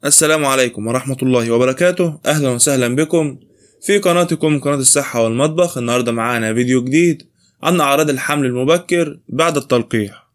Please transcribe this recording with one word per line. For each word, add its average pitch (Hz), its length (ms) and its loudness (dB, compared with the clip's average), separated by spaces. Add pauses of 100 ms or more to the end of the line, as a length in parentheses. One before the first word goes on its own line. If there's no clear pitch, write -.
السلام 151 400 2
عليكم 127 420 0
ورحمة 127 360 -4
الله 123 280 0
وبركاته. 156 760 0
أهلًا 147 220 0
وسهلًا 127 480 0
بكم 151 420 -2 (440)
في 202 160 2
قناتكم 170 640 0
قناة 143 140 -2
الصحة 131 480 0
والمطبخ. 151 560 0
النهاردة 120 340 -2
معانا 117 420 -2
فيديو 123 300 0
جديد 156 420 0 (360)
عن 175 180 0
أعراض 147 300 2
الحمل 143 360 -2
المبكر 151 720 -2 (100)
بعد 160 280 0
التلقيح. 113 800 -2